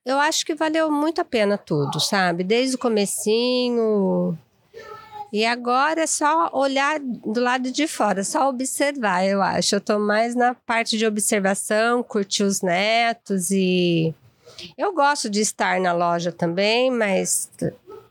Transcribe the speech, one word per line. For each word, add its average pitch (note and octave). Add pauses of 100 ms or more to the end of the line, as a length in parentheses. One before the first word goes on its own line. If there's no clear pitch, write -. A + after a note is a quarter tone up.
eu C4
acho D#4
que E4
valeu D#4
muito D#4
a E4+
pena G#3
tudo, D3+
sabe? F3+
Desde B3
o -
comecinho. G#3+ (960)
E G#3+
agora B3+
é D#4
só D#4
olhar C#4
do A#3+
lado B3+
de D4
fora, G3+
só C4
observar, B3+
eu G3
acho. F3
Eu G3+
tô G#3+
mais G#3+
na B3
parte A3+
de A3+
observação, G#3+
curtir G#3
os G3
netos G3+
e F3+ (640)
eu F#4
gosto C#4+
de G#3
estar F#3+
na F3+
loja F3
também, G3+
mas G3 (600)